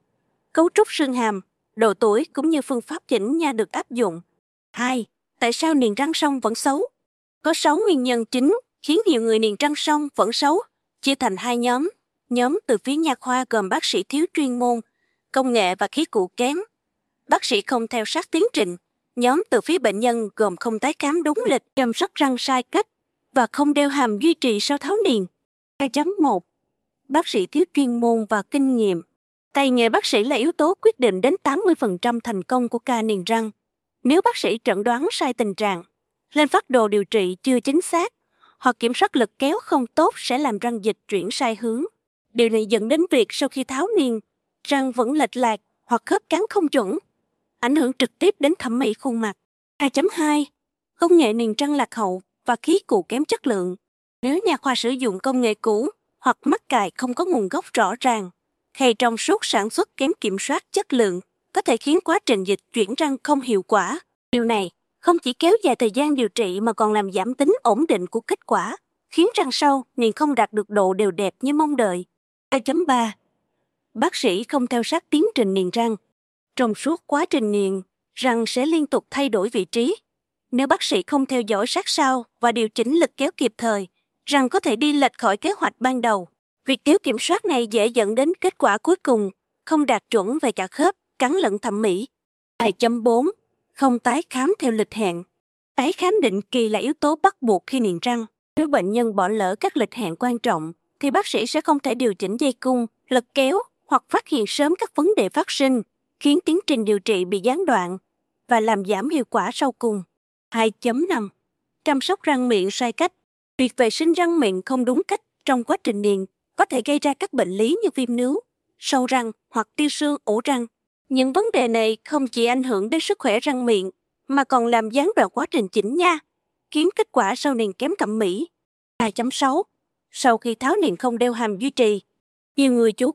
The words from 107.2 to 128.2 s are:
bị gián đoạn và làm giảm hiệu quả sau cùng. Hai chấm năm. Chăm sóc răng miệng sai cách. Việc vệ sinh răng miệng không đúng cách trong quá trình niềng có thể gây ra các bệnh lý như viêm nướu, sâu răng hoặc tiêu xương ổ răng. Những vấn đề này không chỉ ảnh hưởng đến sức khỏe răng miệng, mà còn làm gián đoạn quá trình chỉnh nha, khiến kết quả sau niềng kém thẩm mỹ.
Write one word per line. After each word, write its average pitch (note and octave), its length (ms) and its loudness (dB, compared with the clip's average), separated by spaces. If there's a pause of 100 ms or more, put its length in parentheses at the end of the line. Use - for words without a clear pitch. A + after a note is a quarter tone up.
bị F#3+ 160 -2
gián C#4 260 0
đoạn F#3 320 0 (500)
và A#3 120 4
làm G#3+ 240 0
giảm G3+ 240 -2
hiệu D4+ 160 0
quả G#3 280 -2
sau C4+ 200 -2
cùng. G#3 300 -4 (480)
Hai A3+ 200 0
chấm B3 380 -2
năm. A#3 200 -2 (560)
Chăm C#4 160 2
sóc F4+ 220 -4
răng B3+ 260 0
miệng G3+ 220 2
sai A#3 220 -4
cách. E4+ 200 -2 (460)
Việc B3+ 180 0
vệ A#3 140 4
sinh D#4+ 220 0
răng E4+ 280 2
miệng F#3+ 260 0
không C4 180 -2
đúng B3+ 240 0
cách G4+ 120 -4 (240)
trong B3+ 200 0
quá E4 200 0
trình G#3 180 -2
niềng G3 240 0 (300)
có F#4+ 80 4
thể B3+ 200 -2
gây D4 140 0
ra C#4+ 160 -2
các - 180 -8
bệnh G#3+ 180 0
lý A3 320 0
như G4 120 0
viêm A#3+ 220 -4
nướu, C4 240 -2 (380)
sâu B3+ 280 0
răng A#3+ 260 -2 (180)
hoặc A3 260 -2
tiêu D4+ 120 0
xương D4 360 -2
ổ G#3+ 200 0
răng. B3 220 -2 (420)
Những C4 240 0
vấn G4 200 2
đề B3+ 160 2
này A3+ 360 0
không C#4 220 -2
chỉ A#3 180 -2
ảnh B3 180 0
hưởng A3+ 280 -2
đến D#4+ 100 0
sức - 180 -4
khỏe A#3 220 0
răng B3+ 260 -2
miệng, F#3+ 240 0 (380)
mà C4+ 160 2
còn A#3+ 220 2
làm A3+ 240 0
gián C#4 260 0
đoạn B3+ 140 4
quá C#4+ 200 -4
trình A3 180 -2
chỉnh A3 280 -2
nha, E4+ 220 2 (520)
khiến D#4 260 0
kết A4 160 0
quả G#3+ 220 2
sau C#4 200 -2
niềng A3 180 -2
kém C#4+ 260 -6
thẩm G#3+ 200 -4
mỹ. G#3 300 -2 (500)